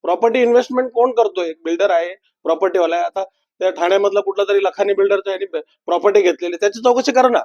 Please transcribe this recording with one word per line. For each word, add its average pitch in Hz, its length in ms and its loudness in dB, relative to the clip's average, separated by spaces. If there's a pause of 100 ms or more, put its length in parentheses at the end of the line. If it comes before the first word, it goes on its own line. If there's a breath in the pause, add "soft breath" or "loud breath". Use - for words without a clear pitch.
प्रॉपर्टी 220 380 0
इन्व्हेस्टमेंट 247 480 0
कोण 240 200 0
करतोय? 196 380 0
एक 160 160 -8
बिल्डर 170 260 0
आहे, 175 240 -2
प्रॉपर्टीवाला 170 840 -2
आहे. 175 80 -2
आता 190 200 -6 (360)
त्या 185 100 0
ठाण्यामधला 196 500 0
कुठला 196 280 -2
तरी 202 160 2
लखानी 196 280 -2
बिल्डरचा 196 380 0
यांनी 190 140 -6 (420)
प्रॉपर्टी 196 340 2
घेतलेली, 175 360 -2
त्याची 208 260 -4
चौकशी 247 300 2
करा 254 160 4
ना 240 160 2